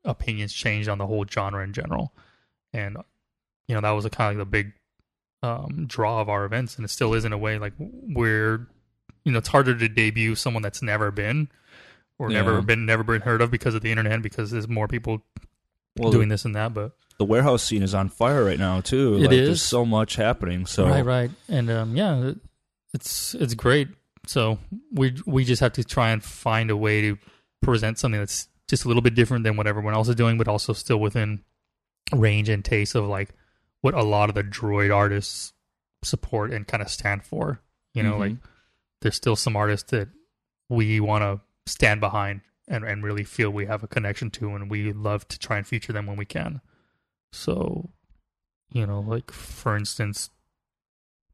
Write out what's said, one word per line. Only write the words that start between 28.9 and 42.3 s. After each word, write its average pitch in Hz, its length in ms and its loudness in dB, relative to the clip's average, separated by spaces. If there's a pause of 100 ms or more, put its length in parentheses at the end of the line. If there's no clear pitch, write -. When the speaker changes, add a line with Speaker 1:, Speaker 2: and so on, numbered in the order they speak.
Speaker 1:
bit 120 120 4
different 117 300 4
than 107 120 2
what 104 120 0
everyone 107 260 -2
else 110 140 2
is 120 80 2
doing, 117 200 4
but 113 120 2
also 104 240 0
still 110 260 0
within 107 440 -2 (720)
range 107 360 4
and 104 160 2
taste 104 320 0
of, 107 100 2
like, 101 240 -4 (500)
what - 140 2
a 139 80 2
lot 104 260 4
of 104 60 -2
the 104 80 0
droid 101 520 0
artists 101 580 0 (500)
support - 500 -2
and 107 140 -6
kinda 104 220 -4
stand 101 360 -4
for. - 360 -6 (340)
You 107 80 -2
know, 107 120 2
Speaker 2:
Mm-hmm. 104 60 0
Speaker 1:
like, 101 160 0 (640)
there's 107 140 0
still 113 220 0
some 110 200 -2
artists 104 360 0
that 110 160 0 (600)
we 110 320 2
wanna 104 400 0 (240)
stand 107 360 2
behind 101 400 -2 (260)